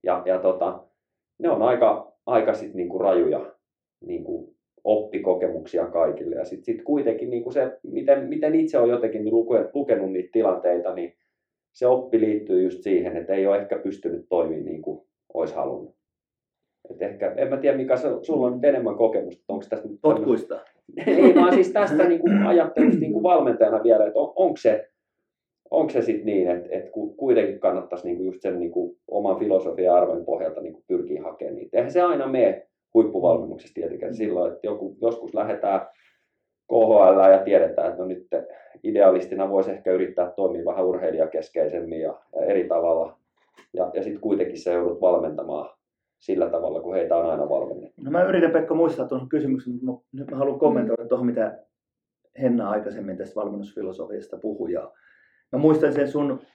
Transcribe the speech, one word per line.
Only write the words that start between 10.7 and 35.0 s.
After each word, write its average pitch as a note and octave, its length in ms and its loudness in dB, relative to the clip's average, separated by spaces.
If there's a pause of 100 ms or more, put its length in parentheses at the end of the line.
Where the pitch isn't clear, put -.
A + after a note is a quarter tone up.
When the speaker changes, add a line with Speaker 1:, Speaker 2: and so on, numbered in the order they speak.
Speaker 1:
niin F2 220 -10 (560)
se B2 160 -2
oppi - 320 2
liittyy G#2 440 2
just - 200 -4
siihen, F2 340 0
että F#2+ 160 -4
ei G2 140 2
ole G2+ 100 4
ehkä G2+ 220 -4
pystynyt E2+ 500 -8
toimimaan D#2+ 360 -2
niin - 160 -10
kuin - 200 -10 (320)
olisi D#2 220 -4
halunnut. C2+ 440 -8 (880)
Et - 120 -12
ehkä, G2+ 360 -4
en C3+ 120 -2
mä C3+ 80 -2
tiedä, C3+ 200 0
Mika, B2+ 200 0
se, D3 100 -4 (140)
sulla C3+ 260 -2
on B2 60 -2
nyt B2 100 -6
enemmän B2 320 2
kokemusta, G#2+ 460 0
että - 120 -10
onks - 160 -10
tässä - 180 -8
nyt - 140 -16
Speaker 2:
Potkuista. - 580 0 (260)
Speaker 1:
<laughs> - 220 -6
Ei, - 280 8
vaan - 180 6
siis F#3+ 200 4
tästä F3+ 340 2
niin E3+ 140 2
kuin F3 120 4
ajattelusta F3 680 4
niin - 140 -2
kuin - 100 -2
valmentajana A2+ 600 4
vielä, G#2+ 240 6
että C3+ 120 -2
on, C#3+ 160 -2
onks F#3 260 0
se, - 280 0 (840)
onks D3 220 0
se B2 80 0
sit G#2+ 220 -2
niin, G2 240 0
että, F2 240 -4
että - 200 -8
ku-, - 220 -8
kuitenkin A#2+ 460 0
kannattaisi F2+ 480 -4
niin F2 100 -6
kuin F#2 80 -6
just F#2 160 -8
sen F#2 180 -4
niin E2+ 120 -6
kuin F2 260 -6 (100)
oman G2 320 -2
filosofian F#2 460 0
ja F2 100 6
arvojen F2+ 300 2
pohjalta D#2+ 360 -4
niin - 120 -12
kuin - 140 -20
pyrkiä - 360 -4
hakemaan - 320 -10
niitä. - 220 -6
Eihän B2 140 0
se F3 100 2
aina C#3+ 260 0
mene B2+ 400 0 (260)
huippuvalmennuksessa - 800 2
tietenkään. - 400 -8
Silloin, F2+ 400 -2
että - 140 -10
joku, G#2 340 -8